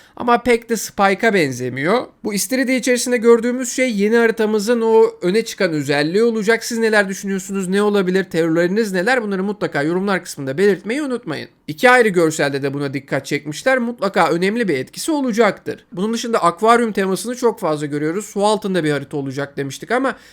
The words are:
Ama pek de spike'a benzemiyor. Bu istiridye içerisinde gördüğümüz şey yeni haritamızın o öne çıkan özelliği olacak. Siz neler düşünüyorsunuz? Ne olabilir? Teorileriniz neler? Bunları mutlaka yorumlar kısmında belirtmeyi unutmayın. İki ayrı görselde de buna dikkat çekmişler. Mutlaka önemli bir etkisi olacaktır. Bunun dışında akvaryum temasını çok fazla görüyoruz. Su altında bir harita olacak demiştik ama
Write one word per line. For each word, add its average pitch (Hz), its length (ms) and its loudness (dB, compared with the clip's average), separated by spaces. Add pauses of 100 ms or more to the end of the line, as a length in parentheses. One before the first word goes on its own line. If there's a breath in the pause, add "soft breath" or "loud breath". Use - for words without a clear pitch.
(160 loud breath)
Ama 240 280 0
pek 233 260 0
de 226 80 -2
spike'a 196 560 0
benzemiyor. 135 680 0 (200)
Bu 214 100 -4
istiridye 254 440 0
içerisinde 247 400 0
gördüğümüz 233 540 2
şey 254 240 -2
yeni 208 200 2
haritamızın 226 680 0
o 226 240 6 (160)
öne 214 240 0
çıkan 190 260 -2
özelliği 151 520 0
olacak. 226 400 2
Siz 233 140 -6
neler 214 320 2
düşünüyorsunuz? 196 580 -6
Ne 196 140 0
olabilir? 190 420 2
Teorileriniz 175 720 0
neler? 220 300 0
Bunları 196 200 -4
mutlaka 190 400 -4
yorumlar 180 400 -2
kısmında 135 340 -8
belirtmeyi 202 440 0
unutmayın. 202 480 -6 (180)
İki 151 220 2
ayrı 247 180 6
görselde 156 560 0
de 139 100 -2
buna 143 200 -4
dikkat 139 320 -4
çekmişler. 151 520 -2
Mutlaka 202 520 0
önemli 196 380 0
bir 147 100 0
etkisi - 340 -6
olacaktır. 226 800 0
Bunun 208 220 -4
dışında 226 300 -2
akvaryum 220 480 4
temasını 196 440 -2
çok 240 240 -2
fazla 156 260 -2
görüyoruz. 151 400 -4
Su 202 200 -2
altında 196 380 0
bir 151 80 2
harita 143 260 -4
olacak 139 400 -6
demiştik 139 340 -8
ama 262 240 0 (180 loud breath)